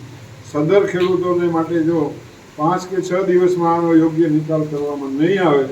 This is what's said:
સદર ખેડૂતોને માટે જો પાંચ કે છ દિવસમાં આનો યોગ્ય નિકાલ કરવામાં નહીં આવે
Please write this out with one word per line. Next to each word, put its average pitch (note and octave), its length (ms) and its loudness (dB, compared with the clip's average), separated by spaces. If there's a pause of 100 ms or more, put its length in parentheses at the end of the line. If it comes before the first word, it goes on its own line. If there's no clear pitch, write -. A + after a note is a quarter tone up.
(520)
સદર F3 360 2
ખેડૂતોને F3 600 0
માટે E3 360 -2
જો D#3 300 -2 (420)
પાંચ F3 300 -2
કે F#3 160 -4
છ F3+ 240 -2
દિવસમાં F3 500 2
આનો E3+ 200 2
યોગ્ય D#3+ 340 2
નિકાલ D#3 340 0
કરવામાં C#3+ 460 -6
નહીં F3 340 0
આવે C#3+ 280 2